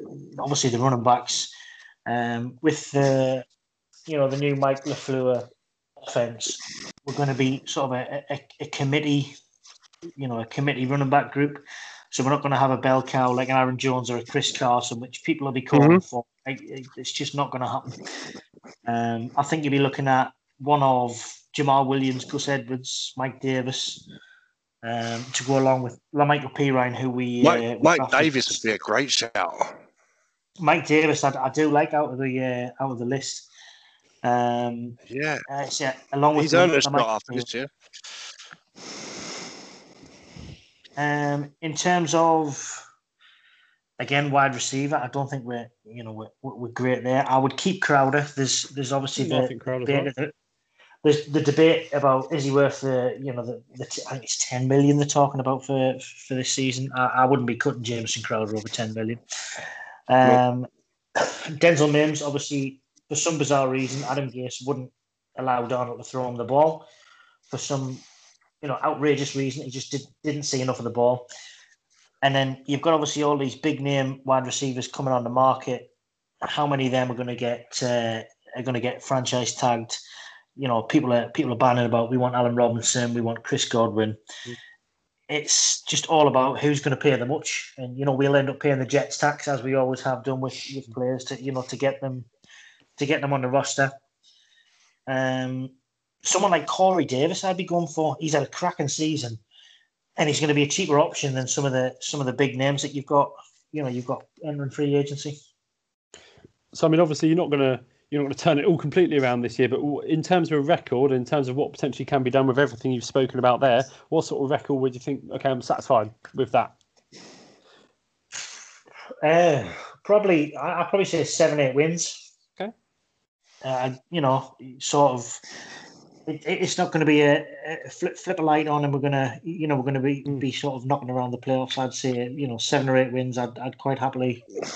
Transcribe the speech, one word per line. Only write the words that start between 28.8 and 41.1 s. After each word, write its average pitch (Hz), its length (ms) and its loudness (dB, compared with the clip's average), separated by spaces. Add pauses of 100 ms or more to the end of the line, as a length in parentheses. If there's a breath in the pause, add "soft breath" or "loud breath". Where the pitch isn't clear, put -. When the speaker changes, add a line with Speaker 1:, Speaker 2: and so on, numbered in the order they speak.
Speaker 2:
shout. 104 440 -2 (1040)
Speaker 1:
Mike 160 280 2
Davis, 151 380 4
I, 139 60 4 (140)
I 135 60 0
do 151 200 2
like 151 240 2
out 147 180 0
of 127 60 -8
the, 131 220 -2 (380)
uh, - 60 -8
out 131 80 -4
of 117 60 -8
the 120 60 -6
list. 135 440 -6 (720 soft breath)
Um, 120 760 -2 (100)
Speaker 2:
Yeah. 143 300 -4 (120)
Speaker 1:
uh, 139 160 -6
so, 139 240 -4 (220)
along 147 240 4
with 151 80 2
Speaker 2:
He's 147 100 0
earned 175 180 6
a 143 60 4
Speaker 1:
LaMichael 131 40 2
Speaker 2:
spot 139 260 2
after 110 240 -4
Speaker 1:
Pirine. 120 40 -4
Speaker 2:
this 120 180 -6
year. 127 120 -6 (3250 loud breath)
Speaker 1:
Um, 147 560 0 (100)